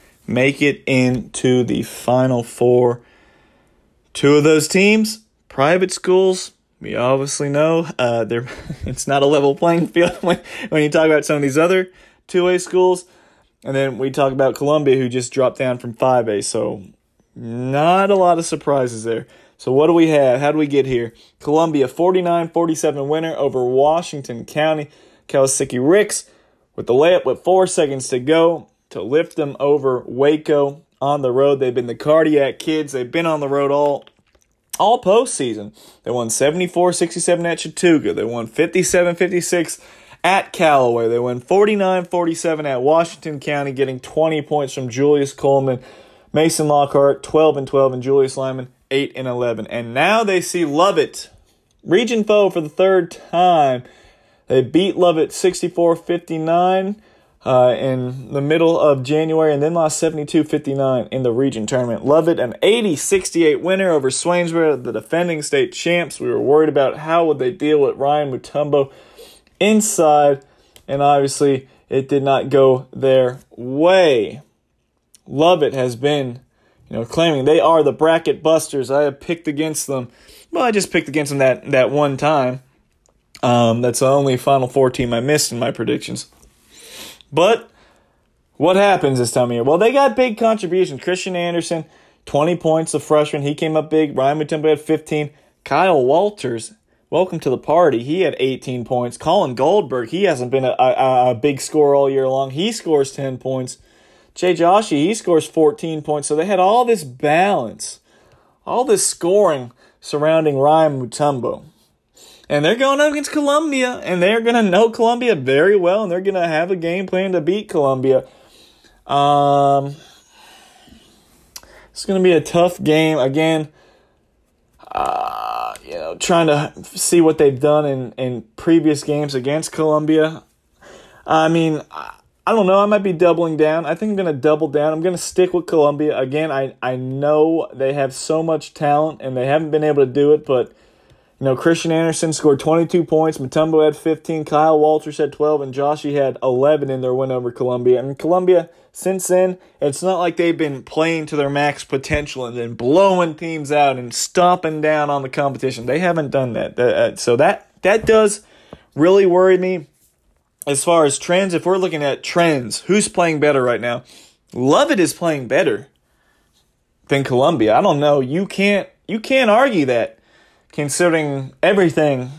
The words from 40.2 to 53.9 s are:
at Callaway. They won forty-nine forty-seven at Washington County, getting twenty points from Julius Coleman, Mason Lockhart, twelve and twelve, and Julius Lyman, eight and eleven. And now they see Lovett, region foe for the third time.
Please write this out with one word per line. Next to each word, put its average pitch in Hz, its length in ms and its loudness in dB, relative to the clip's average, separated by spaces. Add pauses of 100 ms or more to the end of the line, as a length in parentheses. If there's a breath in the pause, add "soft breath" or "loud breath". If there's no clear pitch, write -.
at 185 280 0
Callaway. 123 560 2
They 117 100 0
won 123 220 -4
forty-nine 190 640 2
forty-seven 165 600 -2
at 131 160 -2
Washington 156 580 0
County, 143 320 -4
getting 131 280 -2
twenty 156 420 -2
points 143 320 -4
from 131 140 -8
Julius 139 440 0
Coleman, 135 480 0 (520 loud breath)
Mason 156 360 0
Lockhart, 139 540 2
twelve 156 340 2
and 135 100 -6
twelve, 135 260 2
and 127 100 -8
Julius 135 340 0
Lyman, 131 320 -6 (220)
eight 139 260 -2
and 131 100 -10
eleven. 120 420 -4
And 117 260 -8
now 190 280 2
they 190 200 0
see 170 240 -4
Lovett, 160 640 0 (520)
region 214 420 0
foe 208 260 4
for 175 100 -4
the 151 80 -6
third 185 420 2
time. 156 720 0 (640 soft breath)